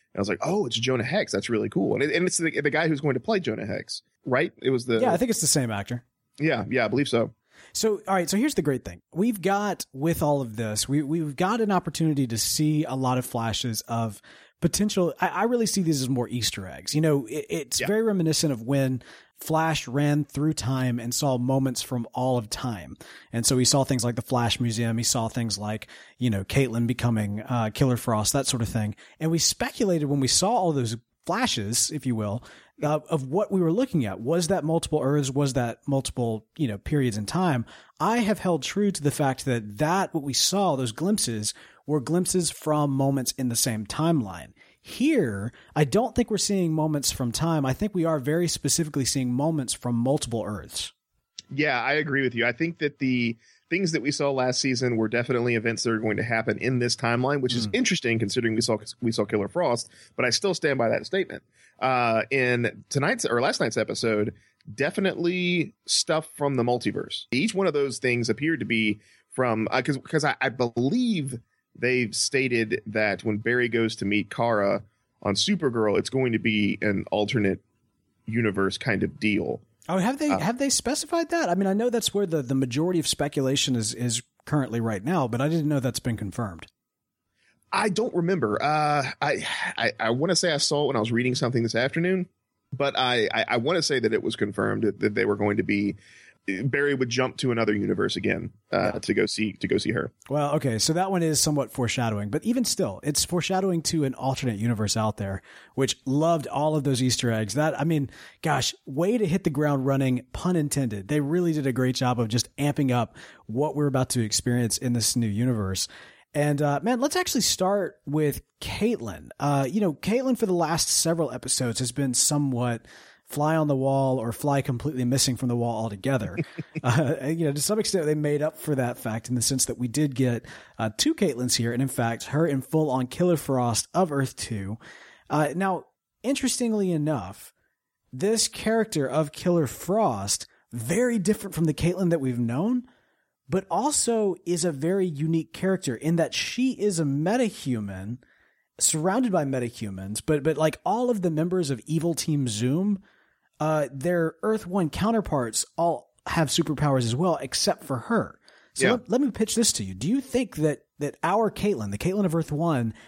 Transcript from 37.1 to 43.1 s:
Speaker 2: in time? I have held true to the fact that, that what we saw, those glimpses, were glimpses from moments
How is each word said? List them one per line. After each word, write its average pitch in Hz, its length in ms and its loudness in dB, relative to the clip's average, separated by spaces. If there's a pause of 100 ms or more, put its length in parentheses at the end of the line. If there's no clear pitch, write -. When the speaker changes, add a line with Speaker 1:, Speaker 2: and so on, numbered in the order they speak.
Speaker 2:
in 104 80 -2
time? 156 400 0 (340)
I 214 180 2
have 208 220 2
held 170 240 0
true 202 280 0
to 147 120 -8
the 143 80 2
fact 135 340 0
that, 107 320 -2
that 170 360 0
what 147 100 -2
we 139 100 -4
saw, 185 420 2
those 123 160 -2
glimpses, 120 600 -2 (320)
were 147 160 0
glimpses 170 480 0
from 151 420 0
moments 135 420 0